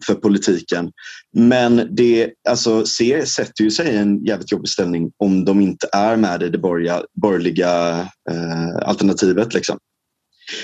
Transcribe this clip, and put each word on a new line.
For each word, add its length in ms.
för 80
politiken. 760
Men 600
det, 340
alltså, 380
C 400
sätter 380
ju 60
sig 240
i 20
en 280
jävligt 280
jobbig 160
ställning 500
om 260
de 160
inte 320
är 240
med 260
i 60
det 100
borgerliga, 440
borgerliga, 680
eh, 580
alternativet. 640
Liksom. 240